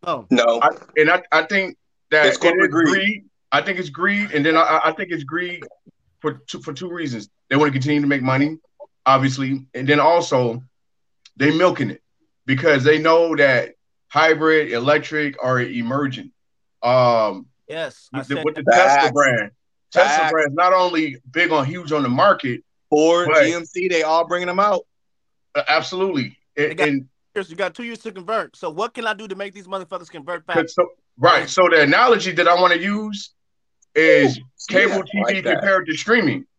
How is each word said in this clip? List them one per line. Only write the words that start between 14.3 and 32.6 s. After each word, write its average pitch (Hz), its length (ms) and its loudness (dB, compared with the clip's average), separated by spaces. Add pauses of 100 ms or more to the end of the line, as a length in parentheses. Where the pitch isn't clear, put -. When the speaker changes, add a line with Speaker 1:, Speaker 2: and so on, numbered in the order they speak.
Speaker 3:
electric 143 720 -2
are 127 180 0
emerging. 123 720 -6 (520)
Um, 117 640 2 (200)
Speaker 1:
Yes, 156 460 -10
I 135 60 -6
Speaker 3:
with 127 80 -10
the, 143 80 -4
Speaker 1:
said 156 100 -6
Speaker 3:
with 156 100 -10
the 156 80 -10
Speaker 1:
that. 117 120 2
Speaker 3:
Tesla 139 240 4
Speaker 2:
Facts. 131 140 2
Speaker 3:
brand. 127 380 0 (400)
Tesla - 180 4
Speaker 2:
Facts. 156 220 0
Speaker 3:
brand 156 200 0
is 139 40 -8
not 180 180 2
only 165 420 0 (160)
big 170 200 -2
on, 143 140 0
huge 165 260 -8
on 147 120 0
the 123 60 -2
market, 143 520 0 (300)
Speaker 2:
Ford, 165 420 4
Speaker 3:
but 156 120 6
Speaker 2:
G 165 80 0
M 170 120 -6
C, 180 220 -6
they 170 160 0
all 160 240 0
bringing 180 200 -4
them 180 120 -4
out. 208 220 0 (720)
Speaker 3:
Uh, 143 120 -2
absolutely. 160 680 -2 (180)
Speaker 1:
They 151 140 -2
Speaker 3:
And, 160 80 -10
Speaker 1:
got 180 100 0
Speaker 3:
and 139 220 -4 (260)
Speaker 1:
years, 190 140 -8
you 165 60 -18
got 185 180 -6
two 240 100 -14
years 233 160 -14
to 226 120 -14
convert. 185 440 -8
So 175 140 -10
what 196 240 -8
can 233 140 -8
I 214 80 -4
do 208 120 -16
to 190 80 -10
make 196 200 -12
these 196 120 -20
motherfuckers 185 440 -12
convert 160 340 -12
fast? 170 140 -4
Speaker 3:
'cause 160 160 -6
so, 180 120 0 (300)
right. 147 320 2
So 185 180 4
the 160 140 6
analogy 185 520 4
that 170 140 2
I 175 120 6
wanna 175 160 4